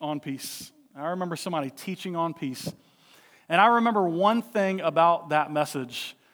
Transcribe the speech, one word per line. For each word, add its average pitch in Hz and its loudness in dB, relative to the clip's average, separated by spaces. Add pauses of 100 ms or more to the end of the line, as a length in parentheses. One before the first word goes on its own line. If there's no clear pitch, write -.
on 147 -6
peace. - -10 (260)
I 147 -8
remember 180 -4
somebody 151 -4
teaching 180 -8
on 165 -2
peace. 135 -8 (760)
And 170 4
I 208 10
remember 226 4
one 196 2
thing 190 -2
about 165 2
that 151 2
message." 143 -4 (180)